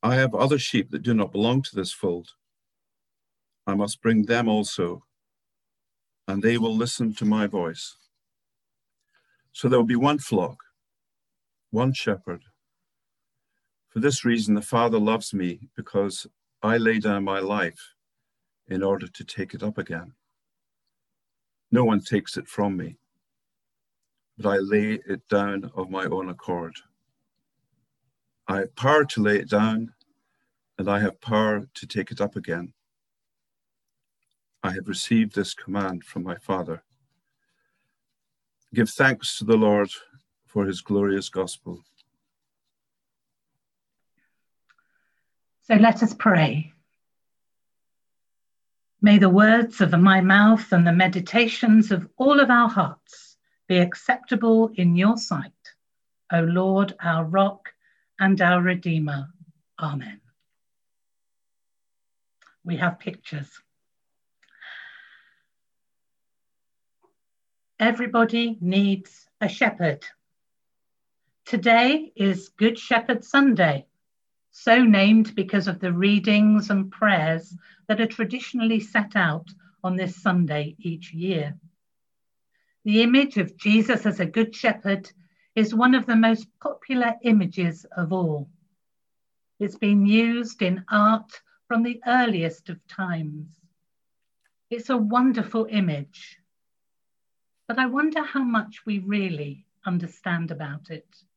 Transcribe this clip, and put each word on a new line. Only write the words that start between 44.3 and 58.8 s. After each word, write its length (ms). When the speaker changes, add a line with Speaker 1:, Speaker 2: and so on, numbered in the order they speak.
Speaker 2:
So 140
let 280
us 100
pray. 600
May 180
the 100
words 500
of 180
my 220
mouth 540
and 120
the 60
meditations 1040
of 240
all 240
of 80
our 180
hearts 680
be 100
acceptable 960
in 220
your 180
sight, 600
O 120
Lord, 580
our 240
rock 500
and 220
our 200
redeemer. 680